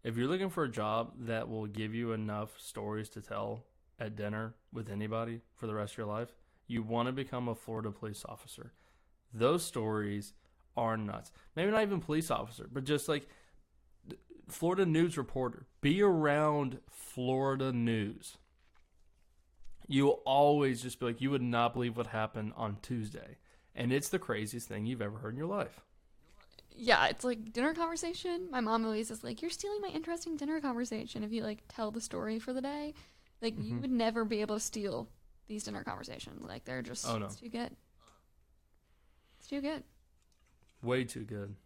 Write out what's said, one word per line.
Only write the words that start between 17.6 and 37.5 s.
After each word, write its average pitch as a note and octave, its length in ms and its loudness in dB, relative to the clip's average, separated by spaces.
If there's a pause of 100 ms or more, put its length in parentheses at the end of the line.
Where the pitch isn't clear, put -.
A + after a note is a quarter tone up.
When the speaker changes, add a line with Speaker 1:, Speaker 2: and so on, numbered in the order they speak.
Speaker 1:
news. A#2 680 0 (1500)
You'll C#3 380 6
always C#3 580 8
just B2 180 -8
be B2+ 60 0
like, A#2 140 0
"You C3+ 120 2
would C3 100 4
not A#2+ 320 4
believe A#2+ 220 0
what A#2 120 -2
happened A2 480 -2
on G#2 240 -2
Tuesday." A2 560 -6 (380)
And B2 180 0
it's C#3 160 2
the F#3 100 0
craziest G#2+ 500 -4
thing G#2 180 -4
you've A#2+ 160 -2
ever G#2 160 -4
heard A2+ 160 -6
in B2+ 40 -6
your D#3 100 -4
life. - 320 -4 (920)
Speaker 2:
Yeah, A3+ 380 6
it's - 160 -2
like A3 280 -2
dinner C#4 220 2
conversation. E4+ 760 -2
My B3+ 100 0
mom A3+ 260 2
always A3 240 0
is A3 140 -10
like, A#3 180 -6
"You're E4+ 80 -2
stealing G#4 320 -4
my G4 60 -4
interesting E4+ 480 -4
dinner D4+ 240 -2
conversation A#3 640 -4
if G#3+ 80 -4
you, A3+ 100 -2
like, G#3+ 260 -6
tell G#3+ 220 -4
the A3+ 100 -6
story A3 380 -4
for B3+ 160 -6
the C4 80 -2
day." D4 320 -4 (480)
Like, A3+ 160 -2
you - 60 -2
Speaker 1:
Mm-hmm. A#3 180 -2
Speaker 2:
would C4 80 -2
never A3+ 340 4
be G#3+ 160 0
able G#3+ 160 0
to G#3+ 40 -2
steal G#3+ 480 -4 (380)
these G#3+ 180 -6
dinner G#3 200 -6
conversations. - 600 -8
Like, A2+ 200 -10
they're B2+ 180 -4
just, A#2+ 240 -6
Speaker 1:
Oh, A2+ 120 0
no. G2+ 80 -2
Speaker 2:
it's G2+ 100 -8
too A#3+ 140 -14